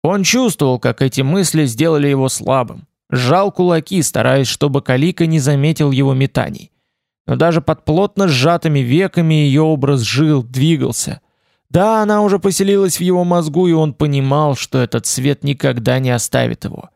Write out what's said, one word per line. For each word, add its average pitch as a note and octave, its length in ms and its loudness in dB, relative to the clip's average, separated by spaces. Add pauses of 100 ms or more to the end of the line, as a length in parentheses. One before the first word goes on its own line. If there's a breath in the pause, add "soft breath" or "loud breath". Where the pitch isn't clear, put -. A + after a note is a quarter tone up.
Он G3 200 0
чувствовал, E3+ 560 0
как A#2+ 240 -2
эти C3+ 180 -2
мысли D#3 460 0
сделали C#3+ 420 0
его C3+ 200 0
слабым, - 580 -4 (240)
сжал D3+ 420 0
кулаки, F3 500 0
стараясь, B2+ 460 0
чтобы C#3 340 -2
Калика D#3+ 440 0
не D#3+ 120 2
заметил C#3+ 520 2
его C3+ 240 2
метаний. - 580 -4 (540)
Но B2 100 -2
даже D#3+ 240 2
под D#3 240 -4
плотно G3 420 0
сжатыми D3+ 540 0
веками D#3+ 540 0
её D3 320 2
образ C#3 340 0
жил, C3+ 420 0
двигался. C3 800 -2 (500)
Да, G#3+ 320 2
она G#3 200 0
уже G3+ 180 0
поселилась G3 580 0
в - 20 -10
его F3+ 240 0
мозгу, F3 440 0
и E3+ 40 2
он D#3 220 0
понимал, C#3+ 600 0
что - 220 -4
этот A#2+ 280 -2
свет C3+ 380 -2
никогда B2+ 560 -2
не B2+ 100 -2
оставит A#2+ 540 -2
его. - 320 -12